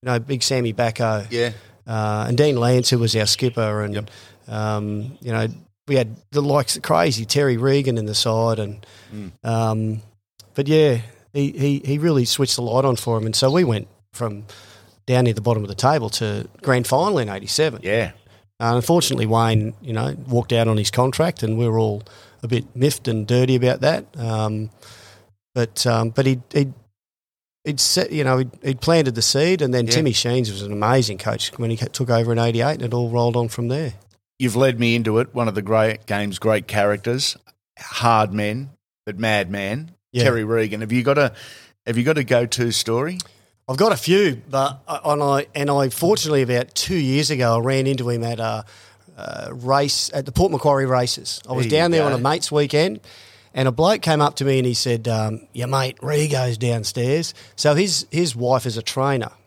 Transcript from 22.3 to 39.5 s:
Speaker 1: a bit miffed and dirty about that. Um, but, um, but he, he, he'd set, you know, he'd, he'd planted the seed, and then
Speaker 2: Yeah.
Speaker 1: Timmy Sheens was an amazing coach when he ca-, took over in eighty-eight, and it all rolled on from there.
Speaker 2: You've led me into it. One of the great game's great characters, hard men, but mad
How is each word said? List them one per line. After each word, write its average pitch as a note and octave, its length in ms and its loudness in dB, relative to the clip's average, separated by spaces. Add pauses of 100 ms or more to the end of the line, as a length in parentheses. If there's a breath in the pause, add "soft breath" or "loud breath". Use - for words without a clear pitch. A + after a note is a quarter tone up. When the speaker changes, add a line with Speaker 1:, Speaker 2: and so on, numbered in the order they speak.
Speaker 1:
a A#2 40 -6
bit A2+ 180 -2 (100)
miffed C3+ 320 0
and A2 200 -2
dirty B2+ 280 4
about B2+ 260 2
that. D3+ 240 0 (120)
Um, A2 520 -4 (840 loud breath)
but, A#2 320 -2
um, A2+ 220 2
but C3+ 160 0
he, C3 160 0 (120)
he, C#3 140 2 (960)
he'd D3+ 160 -4
set, - 320 0
you D3+ 120 -2
know, C3 160 2
he'd, B2+ 120 -2 (100)
he'd C3+ 200 -4
planted D#3 340 2
the A2+ 60 -2
seed, D#3+ 400 2
and B2+ 120 0
then B2 140 2
Speaker 2:
Yeah. A#2 60 2
Speaker 1:
Timmy C#3 200 2
Sheens B2 380 0
was G2 100 -8
an G2+ 100 -8
amazing G#2+ 460 0
coach A2 400 -4
when A2+ 140 -2
he A2+ 60 -2
ca-, A#2+ 100 -4
took B2 220 -6
over A#2 220 2
in A#2 80 0
eighty-eight, A#2 360 0
and - 80 -8
it A#2+ 100 -4
all A#2+ 160 -2
rolled A#2+ 260 0
on A#2+ 140 0
from A#2+ 180 -6
there. C3+ 260 -4 (460)
Speaker 2:
You've B2 160 0
led B2 240 4
me A#2 160 4
into A2 240 2
it. B2+ 140 -2
One A#2+ 140 0
of G2+ 80 -2
the G#2 60 -2
great A2 440 0
game's G2+ 340 -4
great A2 280 0
characters, G#2 680 -2 (440)
hard A2 540 2
men, G#2+ 360 -4 (360)
but G2+ 140 -10
mad G#2+ 320 0